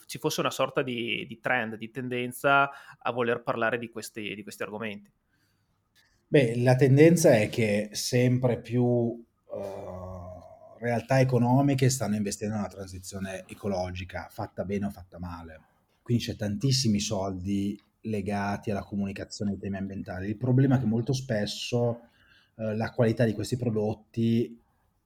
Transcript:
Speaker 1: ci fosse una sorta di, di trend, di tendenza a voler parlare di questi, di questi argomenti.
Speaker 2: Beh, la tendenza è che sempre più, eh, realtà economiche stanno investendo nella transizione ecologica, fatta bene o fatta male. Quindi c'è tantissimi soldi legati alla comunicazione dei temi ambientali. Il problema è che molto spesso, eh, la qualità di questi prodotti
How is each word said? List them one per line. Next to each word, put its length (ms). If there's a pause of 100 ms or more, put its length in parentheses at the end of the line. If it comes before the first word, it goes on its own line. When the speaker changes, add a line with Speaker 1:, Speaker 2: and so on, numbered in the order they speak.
Speaker 1:
ci 120
fosse 220
una 100
sorta 320
di, 440
di 140
trend, 360
di 140
tendenza 800 (280)
a 140
voler 300
parlare 360
di 120
questi, 440
di 80
questi 200
argomenti. 500 (1200)
Speaker 2:
Beh, 300
la 140
tendenza 600
è 140
che 420
sempre 640
più, 640 (320)
eh, 1200
realtà 420
economiche 720
stanno 260
investendo 380
nella 140
transizione 800
ecologica, 840
fatta 340
bene 220
o 40
fatta 280
male. 420 (400)
Quindi 240
c'è 100
tantissimi 640
soldi 800 (260)
legati 640
alla 120
comunicazione 680
dei 100
temi 160
ambientali. 500
Il 120
problema 380
è 20
che 80
molto 260
spesso, 880 (560)
eh, 200
la 160
qualità 340
di 80
questi 240
prodotti 1000 (480)